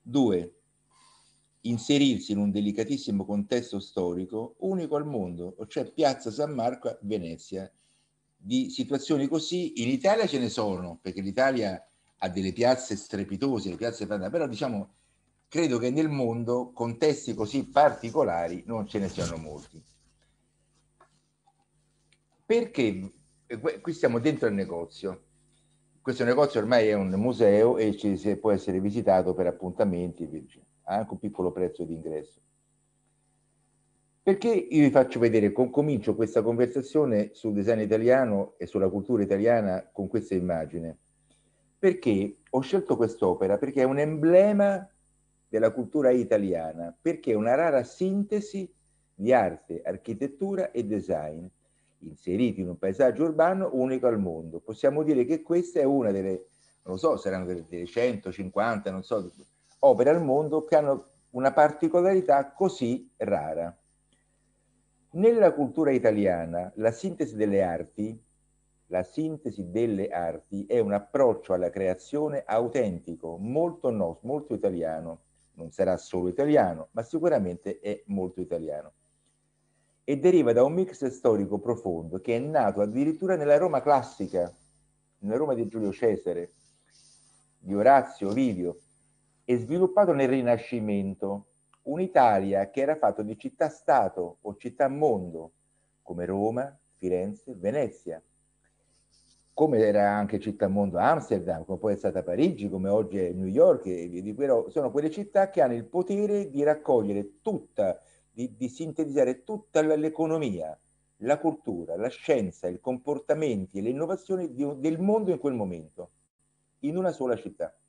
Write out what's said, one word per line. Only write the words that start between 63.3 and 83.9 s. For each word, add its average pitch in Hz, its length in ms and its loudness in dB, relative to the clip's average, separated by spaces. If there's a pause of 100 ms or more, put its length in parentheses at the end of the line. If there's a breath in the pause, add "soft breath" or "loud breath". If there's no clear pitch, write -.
Nella 202 420 6
cultura 147 380 2
italiana, 92 840 2
la 110 140 2
sintesi 143 460 -6
delle 101 260 2
arti, 107 580 -4 (680)
la 90 140 0
sintesi 139 680 -6
delle 104 380 0
arti 85 580 -6
è 123 120 0
un 101 140 2
approccio 107 600 2
alla 90 180 0
creazione 139 720 -4
autentico, 101 920 -2
molto 139 540 -2
nos-, 90 320 -2
molto 139 320 -6
italiano. 82 640 -4 (360)
Non 82 140 -14
sarà 92 260 0
solo 90 320 -4
italiano, 101 640 2
ma 113 100 -6
sicuramente 117 760 -2
è 104 280 -8
molto 92 340 -6
italiano. 78 520 -8 (1120)
E 139 160 -2
deriva 151 340 6
da 120 120 8
un 147 80 2
mix 180 340 -2
storico 104 520 0
profondo 90 640 -4
che 117 160 -2
è 120 40 -2
nato 123 400 0
addirittura 151 560 0
nella 147 200 4
Roma 151 240 2
classica, 107 720 0 (640)